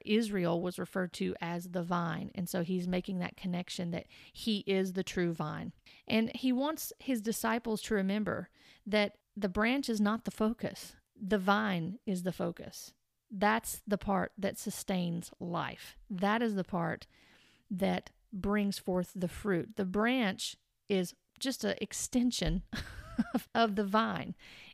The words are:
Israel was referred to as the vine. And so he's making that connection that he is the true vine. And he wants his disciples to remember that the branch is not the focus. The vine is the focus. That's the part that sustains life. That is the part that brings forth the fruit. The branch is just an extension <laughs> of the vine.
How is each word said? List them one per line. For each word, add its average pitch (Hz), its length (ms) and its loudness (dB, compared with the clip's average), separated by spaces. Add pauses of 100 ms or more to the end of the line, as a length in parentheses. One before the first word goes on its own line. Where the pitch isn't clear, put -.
Israel 202 560 2
was 180 200 -2
referred 180 340 -2
to 185 260 -2
as 170 260 -4
the 175 180 -2
vine. 170 500 -2
And 180 160 -4
so 185 140 0
he's 180 240 0
making 180 320 -2
that - 180 -4
connection 180 540 -4
that - 160 -6 (260)
he 208 320 -2
is 190 280 2
the 185 100 0
true 175 300 0
vine. 160 380 -4 (360)
And 226 280 2
he 254 160 2
wants 285 480 0
his 247 220 -2
disciples 226 600 0
to - 100 -2
remember 196 560 0 (380)
that 208 320 2 (180)
the 202 120 0
branch 233 380 2
is 214 140 2
not 214 240 2
the 196 60 -2
focus. - 640 -2 (200)
The 208 220 2
vine 190 720 2
is 180 160 0
the 180 100 0
focus. - 580 -6 (380)
That's 208 560 2
the 202 140 2
part 190 360 0
that 196 220 -2
sustains 175 840 -2
life. 170 560 -6 (140)
That 202 320 2
is 220 140 2
the 185 80 0
part 170 420 -2 (640)
that 185 400 0 (240)
brings 202 460 0
forth 180 360 0
the 180 120 0
fruit. - 480 -2
The 196 100 0
branch 208 680 0 (340)
is 185 240 2 (240)
just 262 260 -2
an 202 160 2
extension - 840 0 (460)
<laughs> - 440 -2
of 226 220 4
the 208 100 0
vine. 202 480 0 (400)